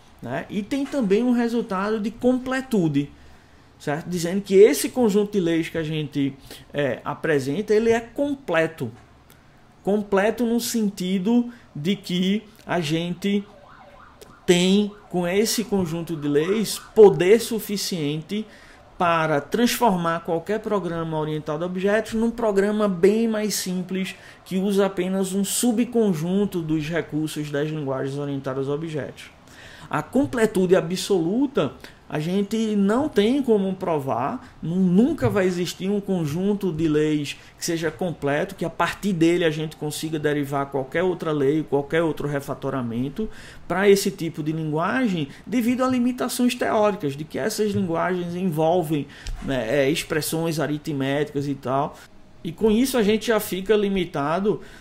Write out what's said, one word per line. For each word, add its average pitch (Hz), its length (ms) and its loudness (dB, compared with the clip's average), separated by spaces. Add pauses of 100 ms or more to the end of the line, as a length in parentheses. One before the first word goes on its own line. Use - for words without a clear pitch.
(200)
né? 123 300 -8
E 202 140 -4
tem 277 200 -2
também 226 380 2
um 247 80 2
resultado 226 720 0
de 226 100 -4
completude, 247 960 0 (720)
certo? 156 300 -6
Dizendo 175 320 -2
que 196 160 2
esse 262 320 8
conjunto 208 440 2
de 202 80 0
leis 165 280 0
que 165 100 -6
a 165 40 -2
gente, 143 520 -2 (400)
é, 139 300 -2
apresenta, 147 680 -2
ele 226 180 4
é 226 100 4
completo. 233 920 -2 (920)
Completo 202 600 0
no 233 140 2
sentido 214 920 0 (240)
de 156 200 -2
que 190 480 -2 (240)
a 175 140 -2
gente 175 640 -2 (1000)
tem, 185 460 4 (180)
com 180 180 -2
esse 214 360 0
conjunto 170 540 -2
de 147 100 -6
leis, 175 540 0 (160)
poder 190 420 10
suficiente 196 1080 -4 (540)
para 160 420 2
transformar 190 840 0
qualquer 175 340 -2
programa 170 580 -4
orientado 156 460 -4
a 180 60 -4
objetos 202 460 -2
num 226 180 0
programa 214 560 0
bem 196 400 4
mais 214 260 -2
simples, 185 640 -4 (280)
que 180 120 -6
usa 196 300 2
apenas 190 460 -2
um 196 120 0
subconjunto 202 1160 0
dos 156 280 -2
recursos 151 640 -4
das 151 160 -2
linguagens 135 500 -4
orientadas 135 500 -4
a 143 40 -2
objetos. 151 580 -8 (600)
A - 120 -4
completude 214 760 2
absoluta, 180 960 0 (380)
a 151 100 -4
gente 208 560 0
não 214 320 2
tem 247 340 2
como 202 320 2
provar, 147 880 -4
nu-, 165 140 -2
nunca 208 540 4
vai 190 160 2
existir 180 420 -2
um 202 100 0
conjunto 190 720 -2
de 156 160 -2
leis 151 520 0 (180)
que - 80 -12
seja 165 260 -2
completo, 156 640 -2
que 170 120 -6
a 156 40 -4
partir 185 440 -2
dele 170 320 4
a 160 40 2
gente 156 260 -6
consiga 156 420 -6
derivar 147 480 -2
qualquer 139 360 -4
outra 170 300 -2
lei, 147 300 2
qualquer 143 400 -2
outro 147 260 -2
refatoramento 139 1040 -4 (360)
para 190 220 2
esse 196 220 6
tipo 165 320 -6
de 151 100 -4
linguagem, 165 760 -2 (180)
devido 240 360 0
a 254 60 2
limitações 247 680 0
teóricas, 208 600 0
de 156 80 -8
que - 140 -10
essas 214 340 0
linguagens 175 600 -2
envolvem, 160 720 0 (360)
né, 135 420 0
é, 135 60 2
expressões 160 680 -2
aritméticas 147 880 -2
e 139 60 -2
tal. 139 420 -4 (480)
E 160 80 -8
com 214 180 2
isso 254 280 2
a 226 40 4
gente 214 260 2
já 220 120 4
fica 185 340 0
limitado 190 840 0 (200)